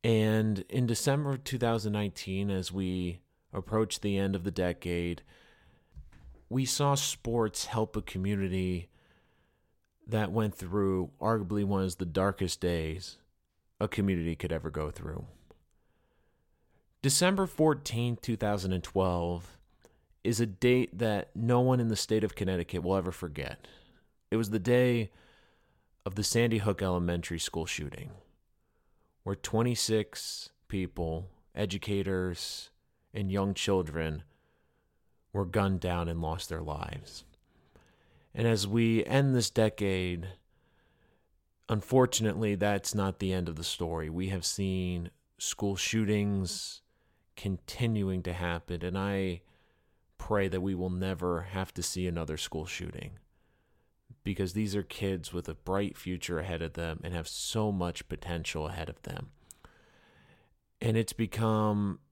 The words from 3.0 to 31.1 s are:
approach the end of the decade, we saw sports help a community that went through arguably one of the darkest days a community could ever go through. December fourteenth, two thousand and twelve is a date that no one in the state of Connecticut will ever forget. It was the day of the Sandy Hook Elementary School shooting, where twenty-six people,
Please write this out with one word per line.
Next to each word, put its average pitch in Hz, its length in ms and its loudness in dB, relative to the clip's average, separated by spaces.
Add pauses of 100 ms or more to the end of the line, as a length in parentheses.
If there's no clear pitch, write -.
approach 110 500 0
the 101 180 0
end 98 180 2
of 87 80 -4
the 98 60 0
decade, 87 720 -2 (1300)
we 131 160 2
saw 143 280 4
sports 117 720 0
help 110 320 0
a 104 60 -2
community 92 880 0 (1160)
that 107 240 0
went 107 240 0
through 92 540 0 (100)
arguably 104 460 0
one 98 200 2
of 90 120 -2
the 92 80 -4
darkest 95 560 0
days 85 560 -2 (640)
a 104 80 0
community 87 480 2
could 82 160 -4
ever 80 160 -2
go 76 220 -2
through. 80 340 -8 (1800)
December 185 460 4
fourteenth, 143 720 2
two 113 160 -2
thousand 101 380 0
and 87 100 -2
twelve 87 680 0 (680)
is 110 160 2
a 117 60 4
date 123 520 4
that 104 360 0
no 117 260 4
one 127 180 6
in 117 100 2
the 107 80 0
state 107 280 2
of 101 100 -2
Connecticut 90 480 0
will 92 140 2
ever 92 160 0
forget. 71 540 -8 (680)
It 107 40 2
was 110 140 2
the 110 80 2
day 120 520 4 (920)
of 98 120 -4
the 107 80 0
Sandy 117 340 4
Hook 98 240 2
Elementary 87 560 0
School - 260 -4
shooting, - 460 -8 (1120)
where 98 140 -4
twenty-six - 1120 0 (160)
people, 90 640 -4 (240)